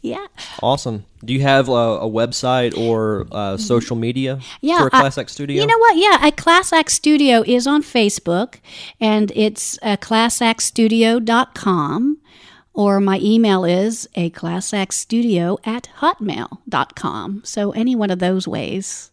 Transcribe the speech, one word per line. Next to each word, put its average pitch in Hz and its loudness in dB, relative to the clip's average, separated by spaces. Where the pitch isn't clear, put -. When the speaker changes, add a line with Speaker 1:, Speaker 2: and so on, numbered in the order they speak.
Speaker 1:
Yeah. 381 -8
Speaker 2:
Awesome. 117 -4
Do 117 -6
you 135 0
have 135 4
a, - 2
a 113 0
website 123 -2
or, 110 0
uh, 101 -6
Speaker 1:
Mm-hmm. 104 -6
Speaker 2:
social 117 0
media 127 -4
Speaker 1:
Yeah, 330 0
Speaker 2:
for 135 2
Speaker 1:
I, - 6
Speaker 2:
Class 135 2
Act 123 -8
Studio? 143 -2
Speaker 1:
you 427 2
know 440 4
what? 453 6
Yeah, 330 4
a 302 4
Class 349 2
Act 320 2
Studio 285 4
is 247 2
on 294 2
Facebook, 208 -2
and 214 2
it's, - -2
uh, 214 -2
class 226 0
act 226 0
studio 226 2
dot 226 0
com, 185 -2
or 202 2
my 196 2
email 208 4
is 190 0
a 170 -2
class 170 -6
act 196 -4
studio 208 0
at 233 -6
hotmail - -4
dot 160 -4
com. 110 -8
So 202 -4
any 247 0
one 208 0
of 180 -4
those 185 0
ways - -8